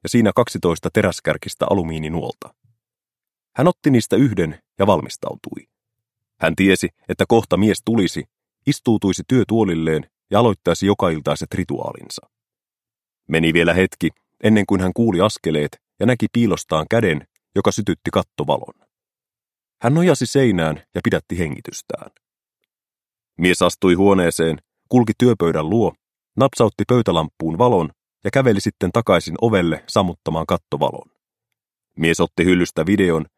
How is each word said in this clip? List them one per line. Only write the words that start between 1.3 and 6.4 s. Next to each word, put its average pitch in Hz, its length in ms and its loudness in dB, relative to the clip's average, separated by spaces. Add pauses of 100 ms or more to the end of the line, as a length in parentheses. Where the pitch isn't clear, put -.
alumiininuolta. 80 840 -6 (1040)
Hän 143 120 2
otti 156 240 0
niistä 113 240 2
yhden 95 440 0 (200)
ja 98 80 4
valmistautui. - 800 -4 (720)
Hän 82 160 0